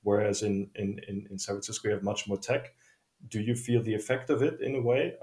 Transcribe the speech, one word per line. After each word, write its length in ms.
Whereas 400
in, 340
in, 220
in, 220
in 80
San 180
Francisco, 320
you 60
have 80
much 240
more 120
tech. 340
Do 120
you 140
feel 260
the 140
effect 360
of 120
it 180
in 140
a 80
way, 400